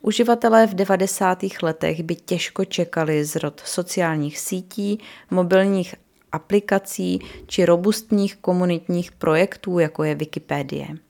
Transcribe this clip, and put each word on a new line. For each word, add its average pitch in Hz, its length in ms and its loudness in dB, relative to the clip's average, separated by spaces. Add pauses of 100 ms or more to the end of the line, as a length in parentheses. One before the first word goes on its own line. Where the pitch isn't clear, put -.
uživatelé 226 640 4
v 202 60 -4
devadesátých 190 880 0
letech 160 400 -2
by 170 120 -4
těžko - 500 -4
čekali 156 600 -2
zrod 151 400 -6
sociálních 160 760 -2
sítí, 202 600 -6 (320)
mobilních 185 640 2 (360)
aplikací 196 880 -2 (280)
či - 180 2
robustních 196 680 2
komunitních 180 760 -2
projektů, 175 680 0
jako 156 240 0
je 151 120 0
Wikipedie. 143 720 -6 (220)